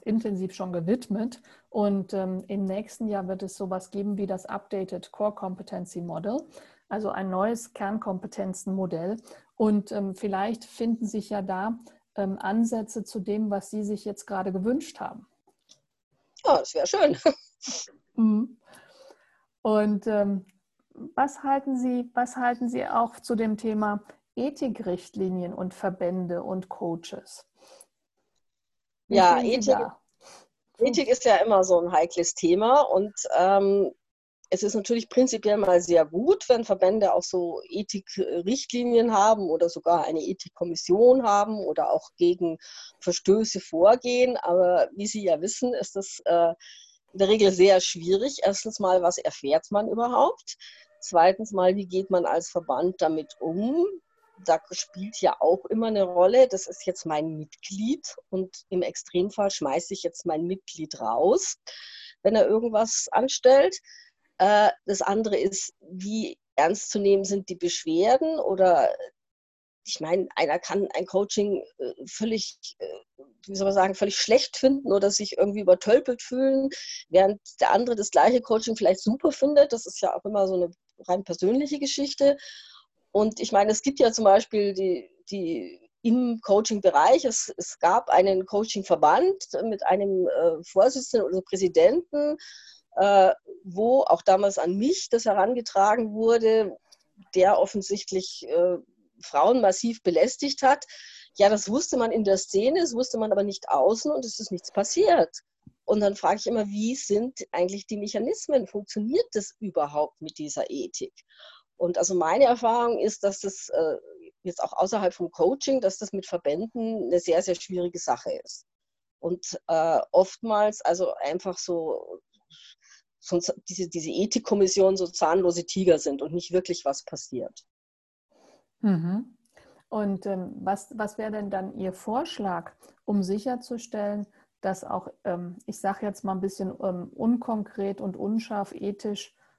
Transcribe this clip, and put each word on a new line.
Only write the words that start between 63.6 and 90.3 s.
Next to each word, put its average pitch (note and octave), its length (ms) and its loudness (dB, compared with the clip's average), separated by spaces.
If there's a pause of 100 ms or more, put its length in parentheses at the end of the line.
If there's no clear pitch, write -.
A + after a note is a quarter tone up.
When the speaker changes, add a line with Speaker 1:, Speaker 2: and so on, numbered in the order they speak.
Speaker 2:
Äh, G#3 320 6 (160)
das G3 160 -2
andere G#3 340 0
ist, F#3+ 440 -2
wie G3 580 -8 (160)
ernst E3 360 0
zu G#3 100 -2
nehmen G3 240 4
sind G3 260 -4
die F3 60 -10
Beschwerden G#3+ 840 0
oder, F#3 500 4 (960)
ich - 160 -10
meine, E3+ 360 -2
einer D#3 220 0
kann F#3+ 360 -4
ein F3+ 100 -4
Coaching, G3+ 580 -2 (140)
äh, B2 160 -8 (140)
völlig, A3 520 -6 (200)
äh, - 80 -10 (600)
wie G3 100 -10
soll G3 100 -2
man G3 80 0
sagen, F#3+ 200 2
völlig G3+ 220 -4
schlecht - 400 2
finden C4+ 360 2
oder G3+ 180 2
sich - 260 -4
irgendwie G3+ 240 0
übertölpelt G#3 600 4
fühlen, C4+ 480 0 (400)
während G3 300 4 (200)
der - 120 4
andere A#3+ 240 2
das - 140 -4
gleiche A3+ 300 4
Coaching A#2 360 -2
vielleicht F#3 260 2
super C#4 300 0
findet. C#4+ 420 4
Das A3+ 100 -6
ist - 160 -14
ja - 160 -2
auch - 80 -10
immer G3+ 240 0
so F#3+ 60 -2
eine F3 160 0 (300)
rein F#3+ 240 -2
persönliche C4 540 -2
Geschichte. C#4 600 0 (720)
Und A3 280 0
ich A#3+ 100 -6
meine, G#3 220 4
es A3 100 -4
gibt C#4 160 -2
ja A#3 140 6
zum A3+ 120 0
Beispiel G3+ 480 4
die, F3+ 380 -2 (200)
die D#3 600 -8 (120)
im A#3+ 400 2
Coaching-Bereich, G3+ 800 4
es, - 320 -4
es - 240 -10
gab F#3 280 2
einen F#3 380 4
Coaching-Verband G3+ 1040 0 (160)
mit A3 200 -6
einem, F#3+ 440 0
äh, E3 340 0